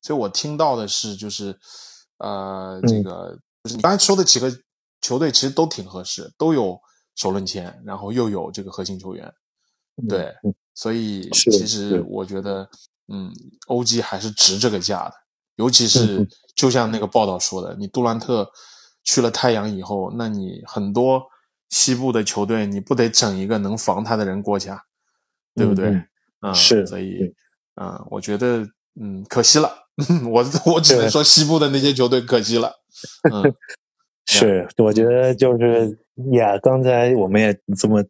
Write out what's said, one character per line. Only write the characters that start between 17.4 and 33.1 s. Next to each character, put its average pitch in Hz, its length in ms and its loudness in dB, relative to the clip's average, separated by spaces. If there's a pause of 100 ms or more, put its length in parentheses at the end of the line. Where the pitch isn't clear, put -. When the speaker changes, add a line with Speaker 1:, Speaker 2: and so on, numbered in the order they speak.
Speaker 1:
的， 87 180 -10
你 101 80 -8
杜 123 160 -2
兰 113 160 0
特 110 300 -2 (540)
去 - 180 2
了 117 100 4
太 123 200 2
阳 107 220 -2
以 95 80 -8
后， 95 360 -6
那 117 100 -4
你 98 380 -8
很 101 280 -6
多 131 300 2 (460)
西 - 260 2
部 127 160 -2
的 113 120 0
球 104 220 -2
队， 107 200 -2
你 101 140 -4
不 98 160 -4
得 117 140 2
整 104 280 0
一 95 100 -4
个 110 120 -2
能 101 180 -4
防 101 260 -2
他 113 140 -2
的 107 80 -2
人 95 180 -4
过 101 160 -2
去 95 100 -10
啊， 95 100 -14 (760)
对 - 100 2
不 - 100 2
对？ - 120 0
Speaker 2:
嗯， 101 80 2
嗯。 87 120 -4 (440)
Speaker 1:
嗯， - 40 -4
Speaker 2:
是， 104 320 4
Speaker 1:
所 95 120 -10
以， 95 200 -8
Speaker 2:
对。 92 140 -4 (480)
Speaker 1:
嗯， 95 300 -12
我 104 80 -8
觉 104 180 -6
得， 117 300 0 (320)
嗯， 98 300 -10
可 123 120 0
惜 - 180 6
了。 - 240 0 (140)
<laughs> 151 320 0
我， 117 160 6 (280)
我 165 80 4
只 143 160 8
能 113 120 4
说 147 140 2
西 156 220 6
部 160 120 4
的 147 120 4
那 139 100 2
些 139 140 2
球 127 160 4
队 127 100 4
可 120 220 2
惜 113 160 0
了。 120 160 0 (500)